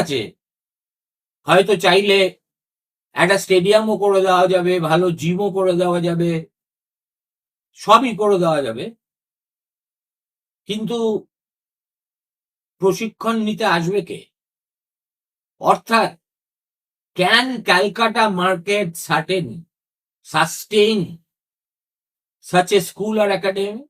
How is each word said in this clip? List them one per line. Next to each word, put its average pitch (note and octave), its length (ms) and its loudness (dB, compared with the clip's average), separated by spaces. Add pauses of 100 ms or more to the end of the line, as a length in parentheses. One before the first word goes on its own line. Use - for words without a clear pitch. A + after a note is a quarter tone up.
আছে, D3 200 -2 (1300)
হয়তো F#3+ 280 4 (100)
চাইলে G3 340 4 (1000)
একটা E3+ 280 2
স্টেডিয়ামও G#3 500 2 (100)
করে G3 220 4
দেওয়া F#3 280 4
যাবে, F3+ 200 0 (140)
ভালো E3+ 180 2 (140)
জিমও F3+ 360 -2
করে F#3 240 0
দেওয়া F3 260 0
যাবে, E3+ 240 -2 (1500)
সবই A3+ 400 4
করে G#3 220 2
দেওয়া D#3+ 240 0
যাবে, A#2 180 -8 (1800)
কিন্তু A3 300 -6 (1800)
প্রশিক্ষণ A3 560 -2 (120)
নিতে G#3+ 160 -4 (120)
আসবে F3 320 -2
কে? F#2 100 -12 (1400)
অর্থাৎ, G3 500 0 (1080)
can A3 300 2 (220)
Calcutta A3 560 2 (160)
market F#3 560 -2
certain, D#3+ 500 -4 (800)
sustain G#3 720 0 (1500)
such C4+ 320 0
a - 100 4
school G#3+ 340 -6
or G3+ 160 2
academy? G3 520 -4